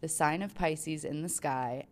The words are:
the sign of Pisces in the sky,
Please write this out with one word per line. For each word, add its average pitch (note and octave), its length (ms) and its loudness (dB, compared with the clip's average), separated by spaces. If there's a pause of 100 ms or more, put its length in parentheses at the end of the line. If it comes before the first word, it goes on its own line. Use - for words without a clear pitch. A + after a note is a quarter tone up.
the D#3+ 80 -2
sign D#3+ 340 4
of G3+ 140 -6
Pisces D#3+ 480 0
in D3+ 180 -2
the E3+ 60 -2
sky, C3 640 -2